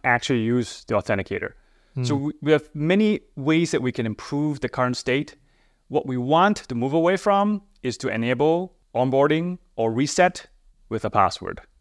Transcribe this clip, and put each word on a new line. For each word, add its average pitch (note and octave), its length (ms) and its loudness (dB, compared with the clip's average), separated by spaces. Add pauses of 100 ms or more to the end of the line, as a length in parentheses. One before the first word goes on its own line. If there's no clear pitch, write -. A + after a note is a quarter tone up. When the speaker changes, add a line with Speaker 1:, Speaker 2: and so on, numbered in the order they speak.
Speaker 1:
actually B2 400 0
use A#2 460 -2
the G#2+ 60 -2
authenticator. G2 580 -2 (420)
Speaker 2:
Hmm. B2+ 80 -4
Speaker 1:
So C3+ 140 0
we, C#3+ 160 -4 (100)
we D3 80 0
have D3+ 240 4
many F#3+ 460 2 (160)
ways D#3+ 340 2
that - 100 0
we B2 120 -2
can A#2 140 -4
improve C#3+ 520 -4
the B2+ 100 -6
current B2+ 280 -2
state. C#3 400 -4 (540)
What C#3+ 160 -2
we B2+ 120 -4
want E3 400 2
to - 160 -10
move B2 180 -2
away E3+ 240 2
from G3+ 460 0 (200)
is B2 160 -4
to C3+ 100 -4
enable C3+ 680 0 (200)
onboarding D3 640 2 (180)
or A2+ 160 0
reset D3+ 560 0 (440)
with A2 160 -4
a G#2+ 40 -2
password. F#2 520 0 (180)